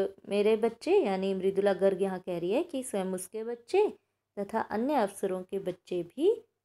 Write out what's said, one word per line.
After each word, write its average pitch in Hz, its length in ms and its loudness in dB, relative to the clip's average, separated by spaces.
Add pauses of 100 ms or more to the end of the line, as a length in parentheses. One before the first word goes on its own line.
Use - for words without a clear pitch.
(300)
मेरे 208 260 4
बच्चे, 240 500 2
यानी 190 280 0
मृदुला 196 400 2
गर्ग 190 280 2
यहाँ 190 180 -2
कह 175 200 -6
रही 175 120 -2
है 262 120 2
कि 262 200 -6
स्वयं 196 220 -4
उसके 190 380 -6
बच्चे 240 540 0 (420)
तथा 208 220 -4
अन्य 233 320 -2
अफसरों 190 500 -2
के 196 160 -8
बच्चे 180 440 -6
भी 359 420 0 (200)